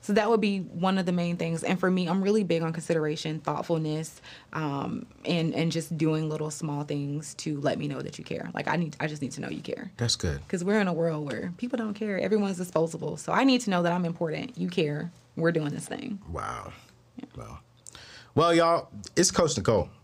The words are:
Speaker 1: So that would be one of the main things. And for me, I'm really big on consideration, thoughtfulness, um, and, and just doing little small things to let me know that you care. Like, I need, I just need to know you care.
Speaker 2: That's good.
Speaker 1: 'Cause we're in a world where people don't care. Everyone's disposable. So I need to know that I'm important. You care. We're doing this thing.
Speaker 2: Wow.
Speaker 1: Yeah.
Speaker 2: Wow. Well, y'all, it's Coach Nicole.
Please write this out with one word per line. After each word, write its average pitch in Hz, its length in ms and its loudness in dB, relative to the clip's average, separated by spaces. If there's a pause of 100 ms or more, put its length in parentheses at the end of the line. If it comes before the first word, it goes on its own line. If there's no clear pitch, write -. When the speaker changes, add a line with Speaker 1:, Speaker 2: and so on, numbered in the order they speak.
Speaker 1:
So 202 140 -2
that 214 160 4
would 220 100 6
be 196 200 2
one 185 360 0
of 190 80 0
the 180 80 0
main 175 240 0
things. 165 260 -4
And 185 160 0
for 185 120 2
me, 185 160 2
I'm 190 160 2
really 208 200 2
big 170 200 2
on 165 100 -2
consideration, 156 680 -2
thoughtfulness, 156 840 -2 (320)
um, 143 500 -4 (220)
and, 165 280 0
and 165 160 0
just 160 280 -4
doing 156 320 0
little 151 200 -4
small 147 340 -6
things 147 500 -6
to 147 260 -6
let - 180 0
me 147 100 -4
know 135 120 -6
that - 180 -10
you - 60 -14
care. - 300 -8
Like, - 140 -2
I 156 80 0
need, 165 240 -2
I 151 60 -4
just 151 140 -6
need 135 120 -6
to 147 100 -10
know 135 80 -8
you - 100 -8
care. - 380 -8
Speaker 2:
That's 117 180 2
good. 73 320 -2
Speaker 1:
'Cause 175 160 -2
we're 208 160 4
in 190 80 2
a 175 60 0
world 156 360 0
where - 280 -6
people 247 180 -4
don't 220 180 -4
care. 208 240 -4
Everyone's 196 380 4
disposable. 165 600 0
So 165 140 -2
I 214 120 6
need 254 180 8
to 208 80 0
know 175 120 4
that 170 100 4
I'm 180 140 2
important. 165 500 -4
You 180 140 -2
care. 156 400 0 (260)
We're 165 160 2
doing 151 220 0
this - 120 -8
thing. - 340 -8 (120)
Speaker 2:
Wow. 101 400 -8 (460)
Speaker 1:
Yeah. - 60 -14 (120)
Speaker 2:
Wow. 110 220 -14 (760)
Well, 170 200 6
y'all, 165 340 4 (280)
it's 180 140 4
Coach - 260 2
Nicole. 101 320 2 (160)